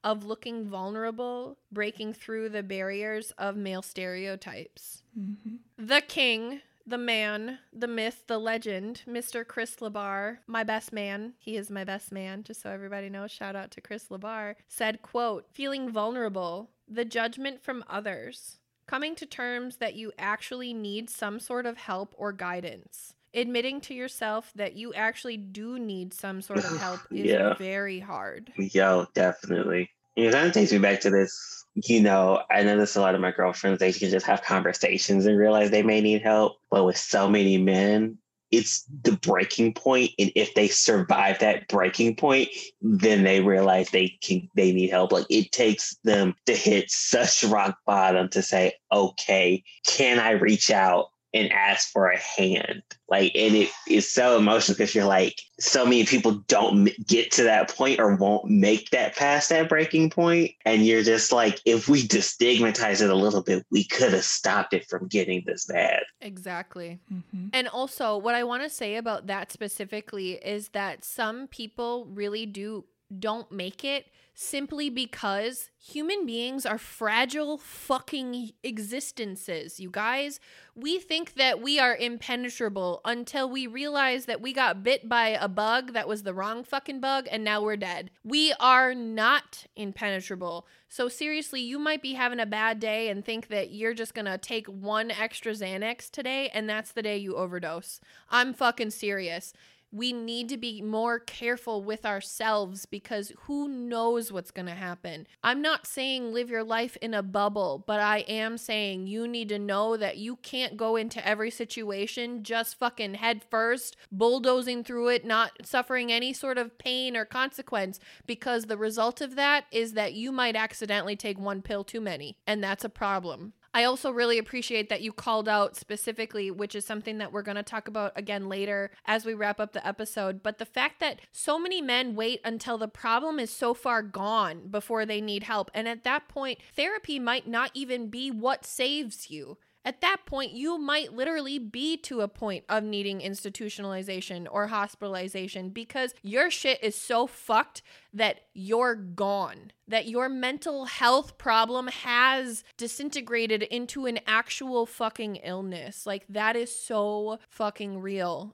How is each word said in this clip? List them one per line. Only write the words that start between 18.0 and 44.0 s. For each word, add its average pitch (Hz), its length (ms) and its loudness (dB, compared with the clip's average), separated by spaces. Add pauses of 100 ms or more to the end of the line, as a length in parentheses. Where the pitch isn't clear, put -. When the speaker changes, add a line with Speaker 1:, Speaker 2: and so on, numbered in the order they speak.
Speaker 1:
coming 294 260 -6
to 320 140 -14
terms 247 500 -8
that 226 160 -6
you 220 240 -12
actually 240 560 -6
need 214 380 -8
some 208 280 -8
sort 247 280 -6
of 233 100 -8
help 196 400 -10
or 202 160 -6
guidance. 180 800 -12 (220)
Admitting 247 440 -4
to 285 140 -14
yourself 226 600 -8
that 202 200 -6
you 226 200 -12
actually 226 420 -4
do 208 400 -12
need 190 340 -8
some 190 300 -10
sort 196 160 -4
of 196 80 -2
Speaker 3:
<sighs> 165 140 -6
Speaker 1:
help 180 220 -8 (100)
is 202 140 -4
Speaker 3:
Yeah. - 280 2
Speaker 1:
very 196 460 -6
hard." 190 580 -12
Speaker 3:
Yo, 95 560 4
definitely. 90 800 0 (240)
It 113 160 4
kind 147 160 4
of 170 60 0
takes 208 180 6
me 104 80 6
back 98 220 4
to 98 100 4
this, - 520 0 (120)
you 113 260 4
know, 95 480 6
I 101 140 6
know 104 140 6
this 104 180 4
a 101 60 4
lot 95 140 6
of 98 60 2
my 92 100 2
girlfriends, 92 480 2
they 92 140 4
can 95 160 0
just 92 160 2
have 98 160 2
conversations 95 840 2
and 104 100 6
realize 104 320 6
they 104 140 6
may 107 180 6
need 107 220 4
help. 107 340 4 (140)
But 98 120 6
with 90 140 4
so 98 320 2
many 98 280 6
men, 101 600 4 (340)
it's - 320 2 (200)
the - 100 6
breaking 110 640 2
point. 127 420 4
And 101 180 4
if 110 200 2
they 104 120 6
survive 98 720 4
that 107 280 4
breaking 101 480 2
point, 135 340 4 (320)
then 107 420 6
they 95 160 8
realize 95 520 6
they 92 300 2